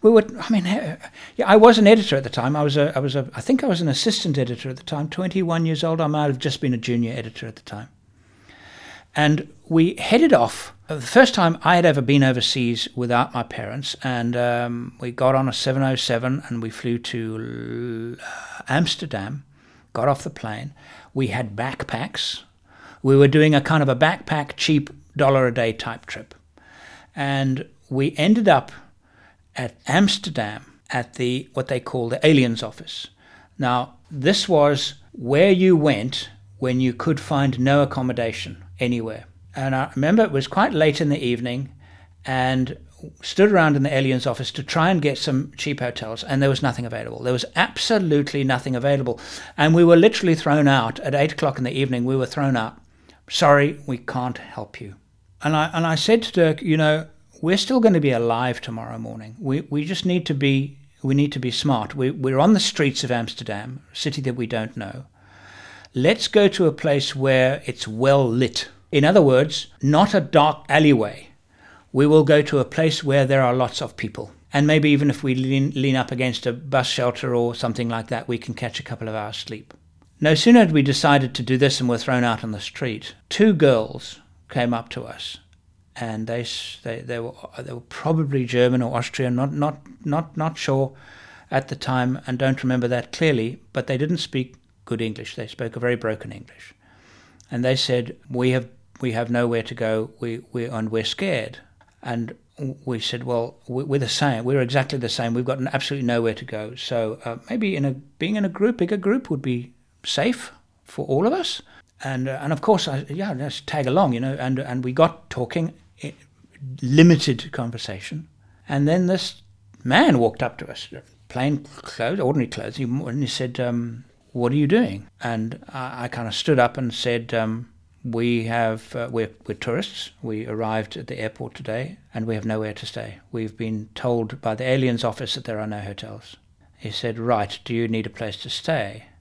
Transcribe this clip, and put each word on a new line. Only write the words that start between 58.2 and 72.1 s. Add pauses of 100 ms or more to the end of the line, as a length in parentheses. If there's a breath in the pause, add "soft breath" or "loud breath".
tomorrow
morning.
We,
we
just
need
to
be, (260)
we
need
to
be
smart.
We,
we're
on
the
streets
of
Amsterdam,
a
city
that
we
don't
know. (840 loud breath)
Let's
go
to
a
place
where
it's
well
lit." (220)
In
other
words, (140)
not
a
dark
alleyway. (640 soft breath)
We
will